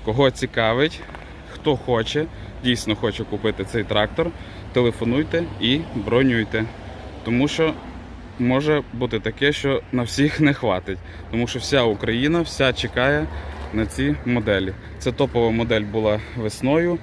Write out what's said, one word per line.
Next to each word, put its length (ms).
Кого 260
цікавить, 680
хто 240
хоче, 500
дійсно 320
хоче 280
купити 400
цей 200
трактор, 460
телефонуйте 720
і 200
бронюйте. 720
Тому 240
що 260
може 440
бути 280
таке, 320
що 300
на 100
всіх 380
не 140
хватить. 440
Тому 160
що 120
вся 240
Україна, 580
вся 320
чекає 540
на 140
ці 380
моделі. 480
Це 140
топова 380
модель 320
була 380
весною 680